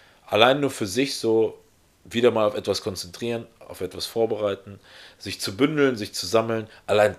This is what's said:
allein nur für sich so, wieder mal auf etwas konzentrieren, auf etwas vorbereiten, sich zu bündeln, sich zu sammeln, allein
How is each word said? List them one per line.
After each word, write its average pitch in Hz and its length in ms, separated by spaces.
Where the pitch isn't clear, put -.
allein 123 320
nur 143 120
für - 160
sich 131 280
so, 113 420
wieder 117 280
mal 110 160
auf 101 80
etwas - 260
konzentrieren, 113 680
auf - 100
etwas 90 260
vorbereiten, 104 720
sich - 220
zu 101 160
bündeln, 139 400
sich 104 180
zu - 140
sammeln, 110 400
allein 104 340